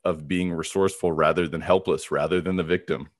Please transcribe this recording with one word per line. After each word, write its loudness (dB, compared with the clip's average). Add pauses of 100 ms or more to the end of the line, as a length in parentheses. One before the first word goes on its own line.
of -2
being 0
resourceful 0
rather 2
than -4
helpless, 0
rather 2
than -2
the 0
victim. -2 (100)